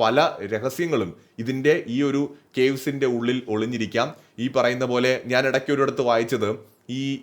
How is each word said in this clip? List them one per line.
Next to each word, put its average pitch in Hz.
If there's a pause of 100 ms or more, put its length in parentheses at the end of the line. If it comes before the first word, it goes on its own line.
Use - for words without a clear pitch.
പല 127 (280)
രഹസ്യങ്ങളും 123 (320)
ഇതിൻ്റെ 135 (200)
ഈ 131 (100)
ഒരു 139 (360)
കേവ്സിൻ്റെ 135
ഉള്ളിൽ 120 (140)
ഒളിഞ്ഞിരിക്കാം. 113 (340)
ഈ 127 (100)
പറയുന്ന 123
പോലെ 127 (200)
ഞാൻ 127
ഇടയ്ക്ക് 135
ഒരിടത്ത് 135
വായിച്ചത് 117 (480)
ഈ 135 (200)